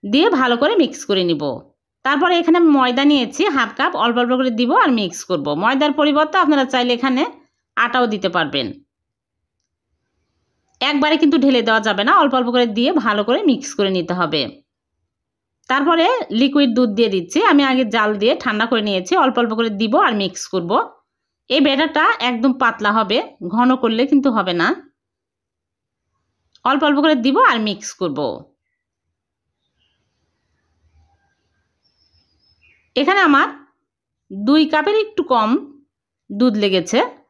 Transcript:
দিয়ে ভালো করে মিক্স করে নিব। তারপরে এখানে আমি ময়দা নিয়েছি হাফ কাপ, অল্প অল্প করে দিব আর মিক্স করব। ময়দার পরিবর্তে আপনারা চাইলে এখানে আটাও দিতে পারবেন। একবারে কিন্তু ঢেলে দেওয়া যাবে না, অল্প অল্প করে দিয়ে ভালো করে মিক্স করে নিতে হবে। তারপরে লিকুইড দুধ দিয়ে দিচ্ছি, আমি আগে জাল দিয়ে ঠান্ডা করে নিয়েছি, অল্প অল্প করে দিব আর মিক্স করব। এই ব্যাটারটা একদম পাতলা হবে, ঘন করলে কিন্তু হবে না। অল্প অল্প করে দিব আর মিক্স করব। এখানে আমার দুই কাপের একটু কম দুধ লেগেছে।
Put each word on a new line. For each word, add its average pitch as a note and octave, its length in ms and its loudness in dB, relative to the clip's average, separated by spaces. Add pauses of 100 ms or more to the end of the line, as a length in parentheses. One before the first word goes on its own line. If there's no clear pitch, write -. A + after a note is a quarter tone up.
দিয়ে C4+ 240 2 (120)
ভালো B3 220 2
করে D#4 200 2
মিক্স - 280 -2
করে F#3+ 200 0
নিব। D3+ 140 -2 (640)
তারপরে D4+ 360 2
এখানে E4+ 200 4
আমি E4 160 6
ময়দা B3+ 340 0
নিয়েছি C4+ 300 0 (140)
হাফ A3+ 200 0
কাপ, D#4+ 160 -2 (120)
অল্প A#3+ 180 0
অল্প A#3+ 160 0
করে B3+ 220 0
দিব B3 120 0 (120)
আর F4+ 60 2 (100)
মিক্স F#3 200 -6 (100)
করব। D3+ 180 -4 (140)
ময়দার C4+ 380 0
পরিবর্তে D4+ 380 0
আপনারা D4+ 360 2
চাইলে B3 240 0
এখানে C4 260 -2 (540)
আটাও A#3+ 360 0
দিতে F#3+ 160 -4
পারবেন। D3 380 -2 (2250)
একবারে D4 400 0
কিন্তু D#4 220 4
ঢেলে C4 240 4
দেওয়া A3 200 2
যাবে G3+ 200 -2
না, D#4+ 140 2
অল্প C#4+ 140 2
অল্প B3 200 0
করে B3 100 2 (120)
দিয়ে B3 140 0 (120)
ভালো G#3 240 0
করে B3+ 120 0 (100)
মিক্স - 280 -2
করে G3 200 0
নিতে E3+ 160 -4
হবে। D#3+ 280 -2 (1300)
তারপরে D#4+ 360 2 (340)
লিকুইড C#4 380 2
দুধ B3 200 2
দিয়ে A3+ 180 2
দিচ্ছি, F3+ 240 -2 (120)
আমি C#4+ 100 4 (100)
আগে C4 120 0 (120)
জাল G#3+ 140 2 (120)
দিয়ে A#3 120 2 (100)
ঠান্ডা A3 280 -2
করে A3+ 160 0
নিয়েছি, F#3 260 -4 (100)
অল্প C4+ 140 0
অল্প A#3+ 180 -2
করে A3+ 140 -2 (100)
দিব A3 140 -2 (140)
আর B3 140 0
মিক্স - 220 -6 (100)
করব। F3+ 200 -4 (760)
এই C#4 160 2
ব্যাটারটা D4+ 380 0 (260)
একদম A#3+ 220 0 (100)
পাতলা G#3+ 360 -2
হবে, G#3+ 200 0 (360)
ঘন A#3+ 160 2 (120)
করলে A3 300 0
কিন্তু C#4 240 2
হবে F#3 260 -2
না। F3+ 60 0 (2000)
অল্প C4+ 220 0
অল্প C#4+ 160 2
করে D#4 120 4 (100)
দিব C#4 120 2 (140)
আর A#3+ 60 0 (100)
মিক্স G#3 220 -8 (100)
করব। D#3 200 -4 (4000)
এখানে E4 320 0
আমার D4 200 4 (840)
দুই G#3 300 2 (120)
কাপের D#4 220 0 (100)
একটু G#4+ 180 -8
কম A3 260 0 (800)
দুধ G#3+ 240 0 (100)
লেগেছে। F#3+ 360 0 (300)